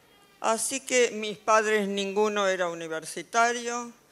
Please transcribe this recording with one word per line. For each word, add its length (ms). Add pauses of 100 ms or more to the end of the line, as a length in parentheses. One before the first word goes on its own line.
(400)
Así 400
que 320
mis 260
padres, 520
ninguno 580
era 220
universitario. 1200 (200)